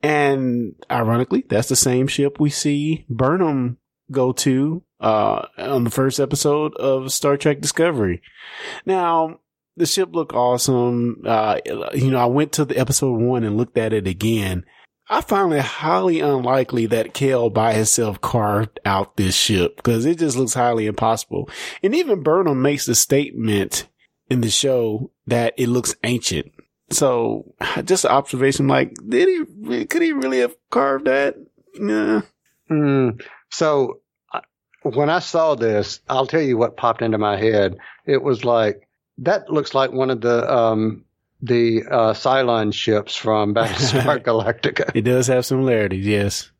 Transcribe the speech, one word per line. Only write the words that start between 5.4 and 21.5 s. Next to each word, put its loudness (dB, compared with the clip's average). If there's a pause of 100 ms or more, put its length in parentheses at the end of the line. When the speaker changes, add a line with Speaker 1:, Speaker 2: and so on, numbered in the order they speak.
Speaker 1:
on -2
the -2
first 0
episode 0
of -2
Star 0
Trek 0
Discovery. 0 (640)
Now, 0 (360)
the 0
ship -2
looked -4
awesome. 0
Uh, 2 (360)
you 2
know, 2
I 4
went 0
to 0
the -2
episode 0
one 2
and -2
looked 0
at 0
it 0
again. -2 (440)
I 0
find 0
it 2
highly 0
unlikely 0
that -2
Kel 2
by 2
himself 0
carved 0
out -2
this 0
ship, 0
'cause 2
it 2
just 0
looks 0
highly 0
impossible. -2 (340)